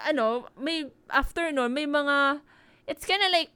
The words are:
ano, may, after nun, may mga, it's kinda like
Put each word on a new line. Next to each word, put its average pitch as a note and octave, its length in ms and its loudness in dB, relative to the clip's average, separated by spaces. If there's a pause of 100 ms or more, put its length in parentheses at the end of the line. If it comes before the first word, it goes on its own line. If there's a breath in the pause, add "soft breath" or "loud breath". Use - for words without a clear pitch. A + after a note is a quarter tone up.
ano, A#3+ 480 0
may, D#4 320 -4 (240)
after D#4+ 400 0
nun, B3+ 240 0
may D4 120 -2
mga, C#4+ 560 0 (440 soft breath)
it's - 180 -8
kinda G4 260 2
like E4+ 260 2